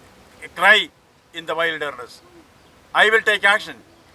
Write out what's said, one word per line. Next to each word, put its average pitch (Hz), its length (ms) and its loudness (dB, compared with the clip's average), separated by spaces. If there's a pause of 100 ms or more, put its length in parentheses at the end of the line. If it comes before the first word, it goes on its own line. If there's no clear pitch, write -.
(460)
a - 100 -20
cry 185 340 4 (440)
in 165 120 -16
the 165 100 -6
wild 160 260 -2
earnest. 123 400 -12 (720)
I 190 160 4
will 220 120 2
take 202 220 -2
action. 202 320 0 (400)